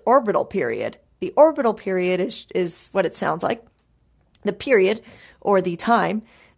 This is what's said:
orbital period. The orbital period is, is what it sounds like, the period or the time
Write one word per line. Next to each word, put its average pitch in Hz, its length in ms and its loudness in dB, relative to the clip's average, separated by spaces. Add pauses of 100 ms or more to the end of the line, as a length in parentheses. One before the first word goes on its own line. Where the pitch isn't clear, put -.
orbital 220 380 2
period. 113 520 -4 (220)
The - 180 -8
orbital 285 380 4
period 180 460 -2
is, - 340 -6
is 175 380 -4
what 190 120 0
it - 120 -4
sounds 156 260 -4
like, - 220 -4 (800)
the 202 80 -2
period 202 500 2 (380)
or 196 200 2
the 180 140 -4
time 202 480 0 (360)